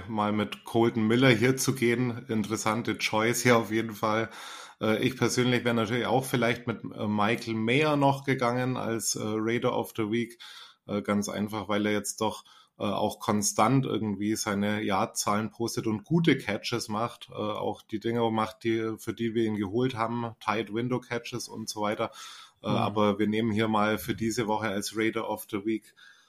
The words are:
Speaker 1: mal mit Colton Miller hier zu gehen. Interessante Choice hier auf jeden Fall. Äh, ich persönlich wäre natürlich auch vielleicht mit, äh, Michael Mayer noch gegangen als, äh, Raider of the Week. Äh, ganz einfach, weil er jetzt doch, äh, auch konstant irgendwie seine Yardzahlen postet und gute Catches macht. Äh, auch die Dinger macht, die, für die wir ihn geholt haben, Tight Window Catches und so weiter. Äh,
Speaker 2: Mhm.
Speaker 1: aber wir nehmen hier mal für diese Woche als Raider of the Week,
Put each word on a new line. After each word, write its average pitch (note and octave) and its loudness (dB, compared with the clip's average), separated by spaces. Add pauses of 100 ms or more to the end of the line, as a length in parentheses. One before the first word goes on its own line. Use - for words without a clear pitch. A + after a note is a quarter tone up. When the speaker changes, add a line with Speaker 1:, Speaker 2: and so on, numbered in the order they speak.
Speaker 1:
mal G#2 0
mit G#2 -2
Colton A#2 2
Miller B2 6
hier B2 4
zu C3 0
gehen. A#2 0
Interessante A2 -2
Choice A2+ 0
hier B2 8
auf A2 2
jeden A2 -2
Fall. A2 0 (500)
Äh, A2 2
ich - 2
persönlich A#2+ 2
wäre A#2+ 2
natürlich A2+ 0
auch B2 2
vielleicht A#2+ 0
mit, A2 -4
äh, - -6
Michael G#2 0
Mayer C3 2
noch C#3 2
gegangen B2+ 0
als, A2 -2
äh, A2+ -6
Raider A2 0
of A2+ -4
the G#2+ 0
Week. A#2 -2 (480)
Äh, G2+ -2
ganz G2+ 0
einfach, G2+ -4
weil G#2 0
er G#2 2
jetzt G#2 -2
doch, G#2+ -2 (340)
äh, - -4
auch G#2 -2
konstant A2 2
irgendwie G#2 -2
seine G#2 0
Yardzahlen G#2 0
postet A#2 -4
und G#2+ -2
gute D#3+ 4
Catches A2 -4
macht. A2 -6
Äh, - -16
auch G#2 -4
die G#2+ -8
Dinger A#2 0
macht, A2 -2
die, A2+ -2
für A2 -6
die A2+ -4
wir A#2 2
ihn G#2+ 0
geholt A2+ 0
haben, A2+ -4
Tight G#2 -2
Window B2 -2
Catches A#2+ -8
und A2 -10
so G#2+ -8
weiter. G#2+ -2 (520)
Äh, - -6
Speaker 2:
Mhm. G#2 2
Speaker 1:
aber G#2 4
wir G#2+ 2
nehmen A2 2
hier A2 2
mal G#2+ 4
für A2+ -4
diese A2 -2
Woche G#2+ 0
als G#2 -4
Raider A2 0
of G#2 -6
the G2+ -4
Week, A2 -4 (340)